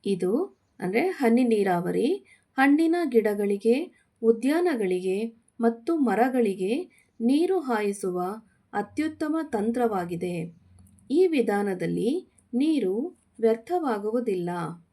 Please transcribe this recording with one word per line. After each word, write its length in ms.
ಇದು 260
ಅಂದ್ರೆ 300
ಹನಿ 340
ನೀರಾವರಿ 640
ಹಣ್ಣಿನ 380
ಗಿಡಗಳಿಗೆ, 640
ಉದ್ಯಾನಗಳಿಗೆ 960
ಮತ್ತು 360
ಮರಗಳಿಗೆ 760
ನೀರು 400
ಹಾಯಿಸುವ 600
ಅತ್ಯುತ್ತಮ 640
ತಂತ್ರವಾಗಿದೆ. 840
ಈ 180
ವಿಧಾನದಲ್ಲಿ 840
ನೀರು 400
ವ್ಯರ್ಥವಾಗುವುದಿಲ್ಲ. 1120